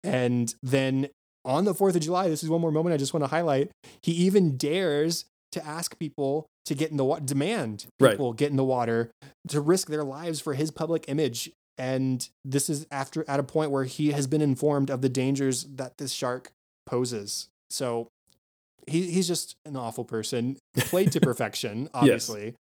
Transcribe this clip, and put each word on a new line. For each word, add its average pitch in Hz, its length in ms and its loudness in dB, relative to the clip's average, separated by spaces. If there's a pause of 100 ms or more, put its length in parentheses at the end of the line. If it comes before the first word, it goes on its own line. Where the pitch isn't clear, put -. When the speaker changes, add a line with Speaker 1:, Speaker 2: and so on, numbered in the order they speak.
Speaker 1:
And 123 600 0
then 135 460 2 (360)
on 143 200 2
the 196 100 2
fourth 196 220 2
of 165 60 2
July, 180 260 0
this 156 140 0
is 160 80 -4
one 165 100 2
more 165 120 2
moment 160 220 2
I - 40 0
just 139 160 -2
wanna 151 140 0
highlight, 151 420 2 (320)
he 170 100 0
even 175 460 4
dares 160 680 0 (280)
to 156 120 -8
ask 156 340 -8
people 147 480 -2 (200)
to 160 80 -2
get 156 160 -2
in 156 60 -4
the 139 80 2
wa-, 156 160 2
demand 139 680 -2 (140)
Speaker 2:
Right. 131 120 10
Speaker 1:
people 120 200 0
get 135 180 0
in 135 60 0
the 135 80 4
water 117 460 2 (380)
to 147 120 0
risk 170 280 2
their 151 160 -4
lives 151 360 -6
for 147 140 -6
his 151 160 -2
public 160 380 -4
image. 139 420 -2 (260)
And 131 520 -2 (160)
this 139 260 0
is 151 200 -4
after, 143 380 -4
at 139 120 2
a - 20 -2
point 156 280 0
where 135 140 0
he 147 280 0
has 143 140 0
been 151 160 2
informed 143 480 2
of 127 100 -2
the 135 80 2
dangers 131 560 0 (100)
that 127 240 -10
this 135 140 -8
shark 127 380 -4 (360)
poses. 120 640 -4 (220)
So 117 360 -4 (800)
he, 170 240 -2
he's 175 160 2
just - 280 -4 (100)
an 147 120 -10
awful 120 280 -6
person, 120 520 -4 (200)
played 180 360 4
to 160 80 0
Speaker 2:
<laughs> 135 100 4
Speaker 1:
perfection, 113 540 -4
Speaker 2:
Yes. 160 100 -10
Speaker 1:
obviously. 113 680 2